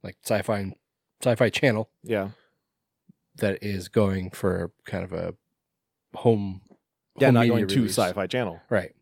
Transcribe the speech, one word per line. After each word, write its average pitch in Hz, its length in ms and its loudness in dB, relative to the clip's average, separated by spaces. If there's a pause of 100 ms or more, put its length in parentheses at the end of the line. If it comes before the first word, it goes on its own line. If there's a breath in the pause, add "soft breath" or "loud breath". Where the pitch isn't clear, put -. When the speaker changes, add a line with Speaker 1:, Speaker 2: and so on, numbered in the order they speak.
Speaker 1:
like, 95 220 -12
Sci-Fi, 101 500 -2 (480)
Sci-Fi 120 280 4
Channel. 110 400 0 (140)
Speaker 2:
Yeah. 104 260 -2 (1040)
Speaker 1:
That 101 260 -2
is 98 280 -6
going 95 420 0
for 90 400 -2 (140)
kind 92 180 -6
of 92 100 -10
a 87 220 -6 (800)
home, 101 460 0 (580)
Speaker 2:
Yeah, 135 80 6
Speaker 1:
home 127 80 6
Speaker 2:
not 117 60 6
Speaker 1:
media 120 140 4
Speaker 2:
going 107 120 0
to 95 80 -2
Speaker 1:
release. 110 240 2
Speaker 2:
Sci-Fi 92 280 0
Channel. 98 320 -4 (120)
Speaker 1:
Right. 92 300 -2